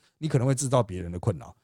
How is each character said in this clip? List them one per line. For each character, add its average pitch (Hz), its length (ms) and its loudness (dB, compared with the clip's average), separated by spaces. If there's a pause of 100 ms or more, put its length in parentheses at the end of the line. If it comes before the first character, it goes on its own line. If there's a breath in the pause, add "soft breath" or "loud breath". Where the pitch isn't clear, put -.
(160)
你 151 100 -6
可 151 120 2
能 127 80 2
会 135 80 4
制 131 120 -4
造 127 160 4
别 92 200 -4
人 87 100 -6
的 87 60 -4
困 90 180 0
扰。 - 280 -16